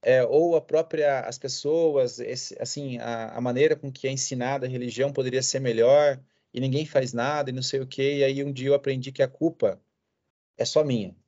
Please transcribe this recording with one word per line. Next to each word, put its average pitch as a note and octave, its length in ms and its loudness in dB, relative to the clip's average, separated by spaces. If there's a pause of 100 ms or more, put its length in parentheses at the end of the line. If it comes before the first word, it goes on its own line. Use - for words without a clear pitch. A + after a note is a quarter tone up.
É, B2+ 220 4
ou D#3+ 320 4
a D3+ 40 4
própria, D#3 600 0
as B2+ 180 -10
pessoas, C#3+ 800 0
esse, A#2+ 400 -8
assim, B2+ 380 -8
a, A#2 380 -8
a A#2+ 40 -6
maneira D3+ 360 2
com C#3 160 -12
que C3 160 -6
é - 20 -2
ensinada C3 560 -4
a - 20 -4
religião B2 440 -4
poderia C3 300 -2
ser C3 180 -2
melhor, C3 600 4 (320)
e B2 80 -6
ninguém C3+ 260 -2
faz C3 260 0
nada, C3+ 380 -2
e - 20 -6
não C3 100 -6
sei C3+ 180 -4
o B2+ 60 -8
quê, C#3 320 -2
e C#3 60 4
aí C#3 200 0
um C#3 80 -6
dia C3 160 -6
eu C#3 60 6
aprendi C3+ 380 -2
que C#3 100 0
a C3 60 2
culpa C3+ 520 -2 (760)
é - 80 -2
só D3+ 200 2
minha. G#2+ 300 -2 (140)